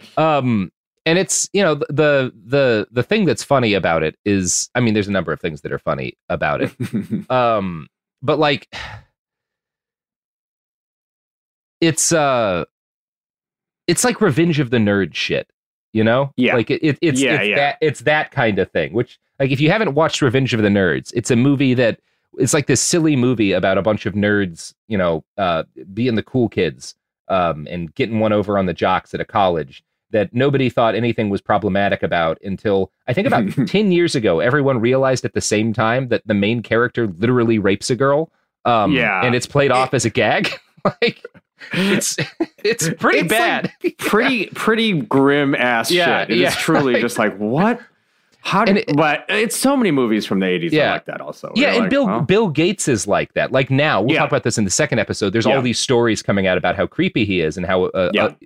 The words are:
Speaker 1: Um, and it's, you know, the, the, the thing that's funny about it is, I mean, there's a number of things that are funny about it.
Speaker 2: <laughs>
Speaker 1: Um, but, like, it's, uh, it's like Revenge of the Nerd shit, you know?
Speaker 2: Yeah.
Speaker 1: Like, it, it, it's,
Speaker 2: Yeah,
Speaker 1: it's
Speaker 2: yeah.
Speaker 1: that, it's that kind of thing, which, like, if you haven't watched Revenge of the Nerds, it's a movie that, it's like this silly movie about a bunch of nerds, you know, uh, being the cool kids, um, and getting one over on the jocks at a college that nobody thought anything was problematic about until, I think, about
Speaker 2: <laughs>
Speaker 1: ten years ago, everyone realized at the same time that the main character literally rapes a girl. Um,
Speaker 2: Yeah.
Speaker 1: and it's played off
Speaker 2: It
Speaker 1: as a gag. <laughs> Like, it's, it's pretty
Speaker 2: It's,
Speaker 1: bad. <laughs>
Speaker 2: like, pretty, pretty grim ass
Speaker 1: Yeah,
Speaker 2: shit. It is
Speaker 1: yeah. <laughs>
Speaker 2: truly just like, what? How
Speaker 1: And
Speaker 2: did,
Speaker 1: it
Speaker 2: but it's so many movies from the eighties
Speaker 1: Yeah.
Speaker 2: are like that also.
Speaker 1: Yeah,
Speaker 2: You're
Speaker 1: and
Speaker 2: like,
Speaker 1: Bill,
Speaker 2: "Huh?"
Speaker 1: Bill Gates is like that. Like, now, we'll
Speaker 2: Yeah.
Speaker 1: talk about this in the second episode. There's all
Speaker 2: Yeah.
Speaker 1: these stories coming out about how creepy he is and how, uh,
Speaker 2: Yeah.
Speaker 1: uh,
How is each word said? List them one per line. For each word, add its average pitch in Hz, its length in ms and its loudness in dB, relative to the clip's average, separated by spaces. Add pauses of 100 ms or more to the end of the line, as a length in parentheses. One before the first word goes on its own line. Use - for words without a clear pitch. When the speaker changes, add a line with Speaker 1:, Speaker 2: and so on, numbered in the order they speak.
(160)
Speaker 1:
Um, 127 560 0 (340)
and 165 140 2
it's, - 320 -4
you 196 120 0
know, 156 120 2
the, 143 560 0 (140)
the, 120 460 2
the 120 120 0
thing 208 220 0
that's 127 180 0
funny 123 300 2
about 82 300 0
it 78 200 -4
is, 95 500 -2
I 123 60 -2
mean, 117 140 2
there's 104 160 0
a - 20 -4
number 85 220 -2
of - 80 -10
things 80 200 -8
that - 120 -10
are 71 60 -6
funny 69 340 -6 (160)
about 76 320 -2
it. - 180 -4
Speaker 2:
<laughs> - 500 -8
Speaker 1:
Um, 107 580 -2 (340)
but, 143 180 -2
like, 147 340 -2 (3000)
it's, 165 300 0
uh, 123 540 2 (1200)
it's 170 160 0
like 247 180 0
Revenge 165 380 2
of 131 100 -2
the 123 80 2
Nerd 101 360 2
shit, - 360 -4 (440)
you 110 100 2
know? 131 320 0
Speaker 2:
Yeah. 233 200 2
Speaker 1:
Like, 117 160 0
it, - 120 -4
it, 147 180 0
it's, 139 200 0
Speaker 2:
Yeah, 123 140 2
Speaker 1:
it's 98 140 0
Speaker 2:
yeah. 104 60 0
Speaker 1:
that, 143 260 0
it's 156 200 -2
that 151 300 0
kind 113 280 0
of 90 120 0
thing, 78 220 -4
which, 120 260 -4 (200)
like, 135 120 0
if 139 100 -2
you 151 80 2
haven't 196 240 0
watched 151 280 0
Revenge 131 320 2
of 110 80 0
the 104 80 4
Nerds, 90 460 0
it's 120 160 -2
a 127 40 2
movie 131 400 2
that, 117 240 0 (400)
it's 131 140 0
like 151 140 0
this 131 140 2
silly 160 340 2
movie 120 360 2
about 95 260 2
a 98 40 0
bunch 107 240 0
of 98 80 -4
nerds, 101 600 -2 (140)
you 110 100 -4
know, 85 260 0 (160)
uh, 85 240 0 (300)
being 117 220 -2
the 101 60 -2
cool 120 280 -2
kids, 76 440 -4 (360)
um, 82 400 -2
and 85 260 -8
getting 110 240 -2
one 107 120 2
over 101 280 0
on 95 80 0
the 87 80 -2
jocks 92 400 -2
at 80 60 -6
a - 40 -6
college 87 580 -2 (280)
that 104 220 0
nobody 135 360 0
thought 117 240 0
anything 110 360 -2
was 98 120 -2
problematic 98 640 0
about 82 400 0
until, 98 480 -2 (160)
I 127 60 -2
think, 202 140 0
about 151 180 0 (120)
Speaker 2:
<laughs> 131 100 0
Speaker 1:
ten 196 240 2
years 175 240 2
ago, 101 240 2
everyone 131 400 2
realized 131 460 0
at - 80 -6
the 101 80 -4
same 110 320 0
time 120 360 -2
that 110 180 -2
the 107 80 0
main 107 260 0
character 117 460 0
literally 113 500 2
rapes 98 320 0
a 131 60 0
girl. 143 360 0 (340)
Um, 110 260 2
Speaker 2:
Yeah. 101 340 0
Speaker 1:
and 120 80 2
it's 123 140 -2
played 139 240 2
off 127 220 0
Speaker 2:
It 139 40 2
Speaker 1:
as 117 80 0
a 113 40 0
gag. 127 420 0 (140)
<laughs> - 40 -20 (320)
Like, - 240 -4 (480)
it's, 190 440 -2 (460)
it's 208 240 -2 (120)
pretty 349 200 2
Speaker 2:
It's, 175 100 -2
Speaker 1:
bad. 208 480 0
<laughs> - 60 -20
Speaker 2:
like, - 140 -4
pretty, 233 500 0
pretty 214 540 0
grim 139 540 2
ass 117 360 0
Speaker 1:
Yeah, 165 300 0
Speaker 2:
shit. 98 80 -6
It 104 60 0
is 175 60 2
Speaker 1:
yeah. 175 100 2
<laughs> - 0 -
Speaker 2:
truly 143 500 0
just 120 160 -4
like, 104 200 0
what? 156 440 0 (640)
How 190 160 0
Speaker 1:
And 196 140 2
Speaker 2:
did, - 120 -4
Speaker 1:
it 147 60 0
Speaker 2:
but 151 320 0
it's 214 300 -2
so 277 180 2
many 226 160 2
movies 113 340 0
from 101 140 -2
the 92 80 0
eighties 87 240 -2
Speaker 1:
Yeah. 143 180 2
Speaker 2:
are 92 40 0
like 82 120 -8
that 73 160 -12
also. 69 340 -14
Speaker 1:
Yeah, 226 80 0
Speaker 2:
You're 277 100 2
Speaker 1:
and 233 80 0
Speaker 2:
like, 190 80 0
Speaker 1:
Bill, 269 180 0
Speaker 2:
"Huh?" - 140 -2
Speaker 1:
Bill 196 280 2
Gates 165 380 -2
is 117 200 0
like 85 260 -2
that. 78 180 -2
Like, 131 180 0
now, 135 320 2
we'll 131 120 0
Speaker 2:
Yeah. 151 80 2
Speaker 1:
talk 147 80 0
about 131 140 -2
this 117 140 -2
in 113 60 2
the 95 80 -2
second 143 280 0
episode. 98 340 -2
There's 113 120 2
all 113 100 2
Speaker 2:
Yeah. 135 60 0
Speaker 1:
these 123 180 -2
stories 117 420 0
coming 98 260 0
out 92 100 2
about 87 200 -2
how 92 100 0
creepy - 380 -2
he 92 160 0
is 80 160 -2
and 90 80 -6
how, 92 220 0
uh, 92 260 -2
Speaker 2:
Yeah. 104 120 2
Speaker 1:
uh, 101 60 -2 (140)